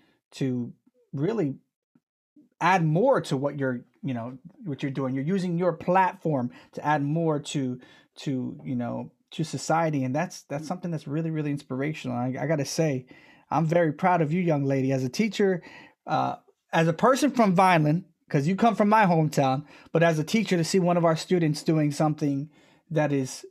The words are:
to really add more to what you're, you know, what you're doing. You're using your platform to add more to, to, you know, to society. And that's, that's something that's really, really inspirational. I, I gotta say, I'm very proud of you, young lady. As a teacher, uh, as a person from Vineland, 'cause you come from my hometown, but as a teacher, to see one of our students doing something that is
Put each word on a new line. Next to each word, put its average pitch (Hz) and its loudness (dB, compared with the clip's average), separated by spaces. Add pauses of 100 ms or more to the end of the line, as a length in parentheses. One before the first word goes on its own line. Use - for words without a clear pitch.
(320)
to 123 -4 (400)
really 160 -2 (1040)
add 175 4
more 185 2
to - -4
what 143 -4
you're, 131 -2 (180)
you 135 -4
know, 123 -8 (260)
what 147 -8
you're 143 -4
doing. 131 -4
You're 135 -4
using 180 -2
your 175 0
platform 165 0 (220)
to - -10
add 147 2
more 151 0
to, 127 -4 (380)
to, 127 -6
you 143 -6
know, 120 -6 (220)
to 165 -4
society. 151 -2
And 127 -2
that's, 175 -6
that's 151 -10
something 180 -8
that's 156 -8
really, 160 -4
really 151 -4
inspirational. 139 -6
I, 127 -2
I 127 -4
gotta 147 0
say, 143 -2 (440)
I'm 156 2
very 165 2
proud 180 2
of 147 -2
you, 180 0
young 151 2
lady. 135 0
As 131 0
a 127 -2
teacher, 196 0 (440)
uh, 131 -2 (360)
as 165 4
a 170 2
person 254 4
from 202 4
Vineland, 170 4 (240)
'cause 143 0
you 190 0
come - 4
from 208 2
my 214 6
hometown, 151 2 (280)
but 165 2
as 170 4
a 156 0
teacher, 196 0
to 165 0
see 196 0
one 175 2
of 170 2
our 165 4
students 160 0
doing 156 2
something 147 -2 (420)
that 151 0
is 135 -4